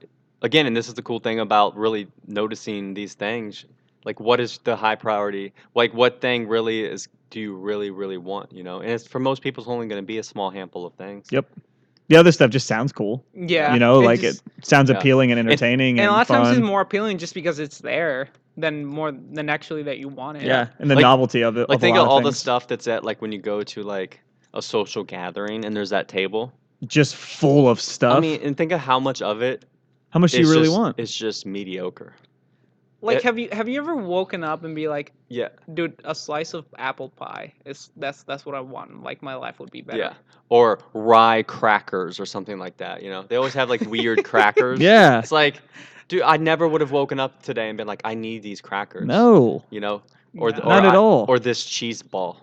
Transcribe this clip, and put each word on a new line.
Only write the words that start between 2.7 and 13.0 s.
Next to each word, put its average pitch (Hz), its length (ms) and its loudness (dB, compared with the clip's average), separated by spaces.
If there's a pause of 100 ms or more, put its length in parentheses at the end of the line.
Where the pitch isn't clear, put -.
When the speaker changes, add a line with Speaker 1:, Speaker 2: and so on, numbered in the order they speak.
Speaker 1:
these 101 200 -12
things, 107 500 -8 (400)
like, 104 160 -10
what 120 200 2
is 117 240 -6
the 117 120 -2
high 110 180 -2
priority? 101 580 -4 (220)
Like, 117 200 2
what 123 260 2
thing 123 280 -2
really 113 360 -2
is, 95 240 -10 (220)
do 110 100 -12
you 104 160 -10
really, 104 340 -6
really 95 280 -10
want, 95 340 -12
you 90 100 -18
know? 90 180 -12
And 104 100 -8
it's, 117 160 -6
for - 120 -12
most 131 240 -2
people, 131 200 -10
it's 110 80 -14
only 120 180 -6
gonna 101 140 -8
be 110 160 -8
a 110 40 -8
small 98 280 -8
handful 92 340 -14
of 85 100 -14
things. 101 360 -18
Speaker 2:
Yep. 135 160 -4 (640)
The 156 80 10
other 170 160 10
stuff 135 180 4
just 127 160 -2
sounds 117 260 -2
cool. 113 320 -6 (100)